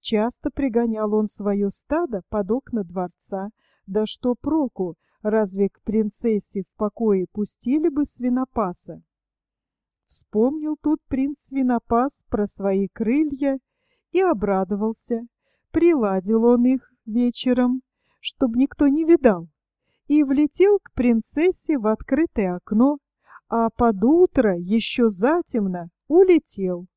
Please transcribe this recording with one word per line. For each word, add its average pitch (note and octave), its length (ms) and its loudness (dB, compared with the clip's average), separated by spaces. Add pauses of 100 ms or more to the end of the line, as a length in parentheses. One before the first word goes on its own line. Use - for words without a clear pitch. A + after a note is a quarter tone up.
Часто A3+ 500 -4
пригонял A3+ 600 -2
он G#3+ 140 0
своё G3+ 420 -4
стадо C4+ 640 -6
под G#3 200 -4
окна A#3 340 -4
дворца, F#3 640 -8 (360)
да G#3+ 200 -2
что B3 280 -4
проку, B3+ 600 -4 (280)
«Разве G3+ 480 0
к - 120 -20
принцессе G#3+ 800 -2
в - 140 -16
покое G#3 560 0
пустили C4 560 -2
бы C#4+ 160 0
свинопаса?» A#3 1000 -4 (1040)
Вспомнил D4+ 720 -2
тут D4+ 280 0
принц C#4 380 -4
Свинопас B3 840 -2
про G#3 180 -2
свои G3 420 -2
крылья C#4 720 -2 (540)
и E4+ 80 0
обрадовался. G#3+ 1000 -2 (480)
Приладил A3+ 760 2
он A#3+ 220 6
их B3+ 260 0 (140)
вечером, B3 760 0 (400)
чтоб - 340 -2
никто C4+ 320 2
не D4 200 2
видал, A#3 420 4 (580)
и D4 160 4
влетел D4+ 560 2
к - 140 -10
принцессе C#4 880 0
в G#3 80 -2
открытое A3 680 -2
окно, B3+ 420 2 (500)
а A3+ 220 0
под A3 340 0
утро, C4+ 540 4
ещё G#3+ 500 0
затемно, G3 800 -2 (180)
улетел. C#4 800 2 (100)